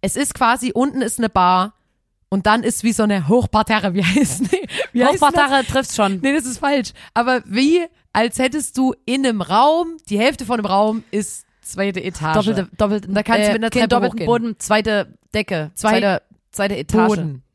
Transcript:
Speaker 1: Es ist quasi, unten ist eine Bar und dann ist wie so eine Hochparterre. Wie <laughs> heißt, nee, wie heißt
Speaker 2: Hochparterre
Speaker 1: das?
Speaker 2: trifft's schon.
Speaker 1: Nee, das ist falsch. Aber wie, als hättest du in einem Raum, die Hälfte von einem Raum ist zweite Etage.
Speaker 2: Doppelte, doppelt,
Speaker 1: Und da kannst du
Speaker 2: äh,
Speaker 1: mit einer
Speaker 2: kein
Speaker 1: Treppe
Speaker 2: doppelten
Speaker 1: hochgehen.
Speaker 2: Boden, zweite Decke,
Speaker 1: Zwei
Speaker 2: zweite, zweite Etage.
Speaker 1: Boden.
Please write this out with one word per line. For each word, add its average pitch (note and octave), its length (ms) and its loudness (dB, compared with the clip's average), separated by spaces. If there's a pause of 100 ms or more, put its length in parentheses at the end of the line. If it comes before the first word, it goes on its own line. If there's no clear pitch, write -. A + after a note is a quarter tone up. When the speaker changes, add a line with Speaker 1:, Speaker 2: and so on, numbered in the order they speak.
Speaker 1:
Es - 160 -4
ist C#4 180 -4
quasi, A#3+ 380 0
unten C4 300 0
ist A#3+ 160 -4
eine A3 120 0
Bar F#3 440 2 (540)
und G3 180 -2
dann A3 160 4
ist - 220 -4
wie A3+ 80 2
so A3 100 0
eine G3+ 260 0
Hochparterre. G#3+ 640 2
Wie F#3+ 100 0
<laughs> - 0 -
heißt, G3 380 0 (100)
nee, F#4 140 -4 (260)
wie B3 120 2
heißt C#4+ 180 4
Speaker 2:
Hochparterre C#4+ 400 4
Speaker 1:
das? - 40 -4
Speaker 2:
trifft's - 300 -2
schon. G3 240 0
Speaker 1:
Nee, C4+ 140 0
das D4 100 -2
ist B3 140 -8
falsch. C#4 340 -2 (220)
Aber A#3+ 320 0
wie, C#4+ 340 2 (320)
als A3 260 0
hättest B3+ 380 -2
du C4 180 2 (120)
in C4+ 200 0
einem A3 140 0
Raum, D#4 560 2 (120)
die G3+ 100 -2
Hälfte B3+ 260 0
von A#3 140 -2
einem G#3 80 -4
Raum G#3+ 440 0
ist - 360 -6 (160)
zweite F#3+ 400 -6
Etage. D#3+ 320 -4
Speaker 2:
Doppelte, F#3 420 0
doppelt, G#3 320 0
Speaker 1:
Und F#3+ 60 -4
da G#3 80 0
kannst G#3+ 260 2
du - 20 2
Speaker 2:
äh, - 40 0
Speaker 1:
mit A3 80 -2
einer A3+ 80 -2
Speaker 2:
kein B3 100 0
Speaker 1:
Treppe A3+ 80 2
Speaker 2:
doppelten A#3+ 260 2
Speaker 1:
hochgehen. G#3 120 -4
Speaker 2:
Boden, A#3 320 0
zweite G#3+ 560 -2 (200)
Decke, F3 400 -4
Speaker 1:
Zwei G#3+ 160 0 (100)
Speaker 2:
zweite, G3 220 0 (280)
zweite G3+ 260 -2
Etage. A3 320 2
Speaker 1:
Boden. D#3+ 340 -4 (120)